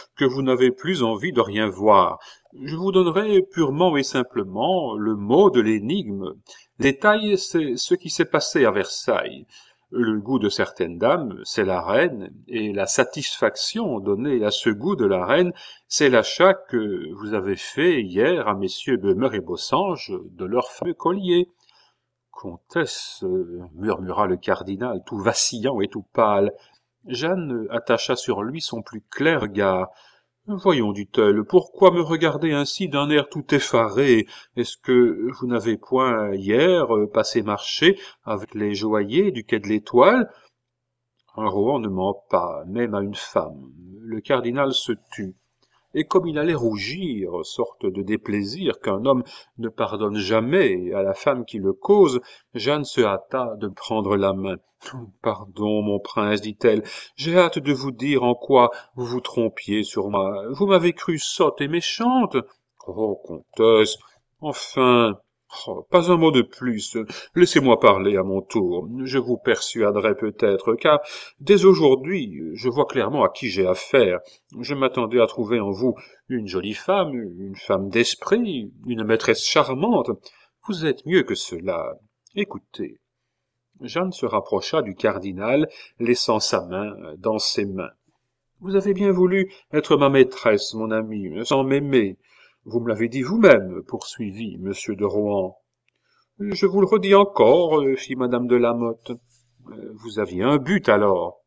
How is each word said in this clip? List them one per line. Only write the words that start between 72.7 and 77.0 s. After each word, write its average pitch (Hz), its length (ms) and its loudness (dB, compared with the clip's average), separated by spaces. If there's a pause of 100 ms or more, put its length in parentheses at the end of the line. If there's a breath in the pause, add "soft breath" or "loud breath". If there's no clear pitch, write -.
clairement 123 400 0
à - 60 4
qui - 180 -8
j'ai 95 180 0
affaire. 92 540 2 (400 loud breath)
Je 135 140 -8
m'attendais 123 460 0
à 113 60 6
trouver 113 340 -2
en 101 100 -4
vous 107 240 -2 (340 loud breath)
une 113 180 -6
jolie 95 280 -6
femme, 180 400 -2